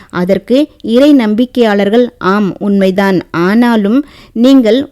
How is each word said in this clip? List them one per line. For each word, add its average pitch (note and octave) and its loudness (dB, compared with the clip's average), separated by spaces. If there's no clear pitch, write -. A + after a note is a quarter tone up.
அதற்கு G3 -2
இறை C4+ 2
நம்பிக்கையாளர்கள், G#3+ 0
"ஆம், G3 -2
உண்மைதான். G3 0
ஆனாலும் A3 0
நீங்கள் B3 2